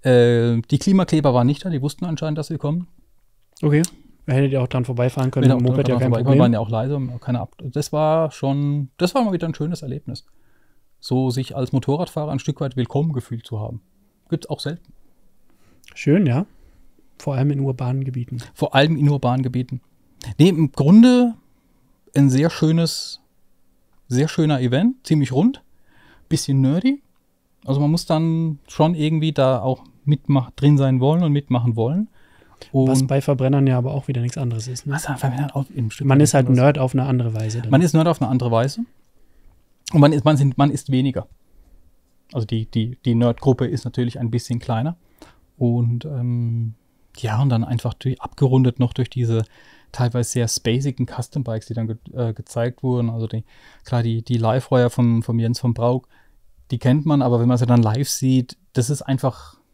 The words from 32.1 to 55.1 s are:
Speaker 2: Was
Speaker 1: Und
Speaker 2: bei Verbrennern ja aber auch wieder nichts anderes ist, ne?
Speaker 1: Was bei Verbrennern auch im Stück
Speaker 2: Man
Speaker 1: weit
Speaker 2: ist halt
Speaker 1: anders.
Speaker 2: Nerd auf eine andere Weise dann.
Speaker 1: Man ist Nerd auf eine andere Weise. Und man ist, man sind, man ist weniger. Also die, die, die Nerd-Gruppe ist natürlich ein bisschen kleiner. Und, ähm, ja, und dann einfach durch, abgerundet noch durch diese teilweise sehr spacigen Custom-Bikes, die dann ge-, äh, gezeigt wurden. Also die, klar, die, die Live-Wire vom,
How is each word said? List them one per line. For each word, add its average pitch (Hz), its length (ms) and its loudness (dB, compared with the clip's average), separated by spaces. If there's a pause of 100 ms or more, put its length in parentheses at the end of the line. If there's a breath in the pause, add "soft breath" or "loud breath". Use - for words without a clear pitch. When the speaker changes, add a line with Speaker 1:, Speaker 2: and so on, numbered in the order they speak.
Speaker 2:
Was 131 300 2
Speaker 1:
Und 131 40 0
Speaker 2:
bei 135 140 0
Verbrennern 135 460 2
ja 127 120 2
aber 123 160 -2
auch 139 140 -6
wieder 127 120 -4
nichts 123 160 -4
anderes 117 300 -6
ist, 127 200 -12
ne? 139 80 -4
Speaker 1:
Was 156 120 -6
bei 139 80 -6
Verbrennern 135 380 -4
auch 139 220 -4
im 113 160 -4
Stück - 160 -6
Speaker 2:
Man 135 120 6
Speaker 1:
weit 151 60 8
Speaker 2:
ist - 100 2
halt 131 140 4
Speaker 1:
anders. 127 160 4
Speaker 2:
Nerd 143 140 4
auf 131 140 -2
eine 131 120 0
andere 120 300 -2
Weise 110 280 -6
dann. 113 80 -6
Speaker 1:
Man 135 120 6
ist 165 120 2
Nerd 160 140 4
auf 165 120 0
eine 120 100 -2
andere 123 200 0
Weise. 135 340 0 (1080)
Und 151 80 6
man 147 120 6
ist, 143 120 -2
man 156 120 4
sind, 135 220 0
man 139 120 4
ist - 200 -6
weniger. 127 380 -2 (1040)
Also 113 140 -4
die, 110 200 -4
die, 113 380 -4
die 120 100 0
Nerd-Gruppe 120 520 2
ist - 180 -6
natürlich 120 360 -6
ein 120 100 -4
bisschen 120 280 -4
kleiner. 127 380 -4 (600 soft breath)
Und, 120 480 0
ähm, 120 720 -4 (420)
ja, 110 240 -4
und 139 80 2
dann 117 160 0
einfach 120 300 -4
durch, - 260 -6
abgerundet 127 580 0
noch 123 140 0
durch 127 160 -4
diese 113 360 -2 (460 soft breath)
teilweise 120 400 -2
sehr 117 180 -2
spacigen 127 580 -2
Custom-Bikes, 120 600 -8
die 117 80 -10
dann 113 120 -4
ge-, 113 420 -6
äh, 110 60 -6
gezeigt - 480 -6
wurden. 123 260 0
Also 113 180 -4
die, 110 180 -6 (400 soft breath)
klar, 120 180 -2
die, 113 200 -2
die 123 140 -2
Live-Wire 120 540 2
vom, 117 320 2